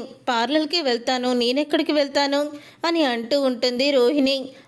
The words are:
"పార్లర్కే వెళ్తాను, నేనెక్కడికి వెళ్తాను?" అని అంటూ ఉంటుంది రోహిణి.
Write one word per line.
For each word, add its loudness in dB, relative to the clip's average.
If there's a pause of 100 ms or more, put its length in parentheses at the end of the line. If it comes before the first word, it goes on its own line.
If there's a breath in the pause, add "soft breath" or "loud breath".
(300)
"పార్లర్కే 0
వెళ్తాను, -2
నేనెక్కడికి 0
వెళ్తాను?" 0 (460 loud breath)
అని 2
అంటూ 0
ఉంటుంది 0
రోహిణి. 2 (300 loud breath)